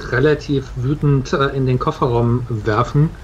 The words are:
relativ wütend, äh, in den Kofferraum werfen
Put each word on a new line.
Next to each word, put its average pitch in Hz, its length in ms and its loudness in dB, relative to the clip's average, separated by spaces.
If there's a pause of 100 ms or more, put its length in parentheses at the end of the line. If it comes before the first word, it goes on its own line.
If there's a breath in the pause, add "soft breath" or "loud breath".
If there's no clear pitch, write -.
(100)
relativ 143 560 0 (100)
wütend, 139 560 0
äh, 139 160 2
in 135 160 -2
den 127 140 2
Kofferraum 120 720 0
werfen 113 580 0 (160 loud breath)